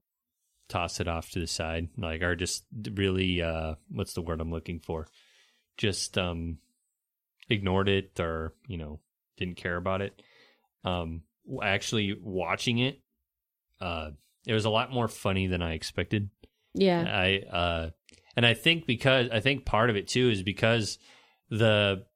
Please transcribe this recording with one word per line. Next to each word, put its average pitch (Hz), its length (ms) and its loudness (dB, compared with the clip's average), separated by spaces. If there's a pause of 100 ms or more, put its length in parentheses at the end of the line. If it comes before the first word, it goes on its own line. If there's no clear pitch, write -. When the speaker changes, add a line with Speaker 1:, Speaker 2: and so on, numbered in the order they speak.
(680)
Speaker 1:
tossed 87 320 -4
it 87 80 -2
off 82 220 -4
to 92 100 -4
the 82 60 -4
side, 82 500 -4
like, 82 260 -4
or 87 140 2
just - 280 -4 (180)
d-, 110 120 -8
really, 92 480 2
uh, 80 320 -2 (160)
what's 110 240 -6
the 90 80 -4
word 82 180 -2
I'm 82 100 -4
looking 82 300 -6
for? 80 260 -6 (720)
Just, - 400 -2
um, 85 400 -2 (920)
ignored 98 400 2
it 98 320 0
or, 82 340 -4 (140)
you 90 100 -6
know, 76 220 -10 (360)
didn't 90 200 -6
care 87 200 -4
about 95 260 0
it. - 180 -8 (640)
Um, 82 380 -4 (240)
w-, 127 160 -8
actually 104 580 0
watching 95 580 -2
it, 127 220 -2 (800)
uh, 82 300 -4 (360)
it 123 80 -2
was 107 100 0
a 110 60 2
lot 123 220 0
more 117 160 0
funny 95 380 0
than 90 160 0
I 82 120 -2
expected. 101 560 -4 (440)
Speaker 2:
Yeah. 180 320 4
Speaker 1:
I, 98 320 2 (160)
uh, 85 360 0 (460)
and 120 100 4
I 117 80 6
think 165 320 2
because, 123 440 4
I 113 100 2
think 135 240 2
part 113 260 4
of 104 60 2
it 92 120 -2
too 127 220 4
is 98 120 2
because 107 560 2 (520)
the, 104 540 4 (120)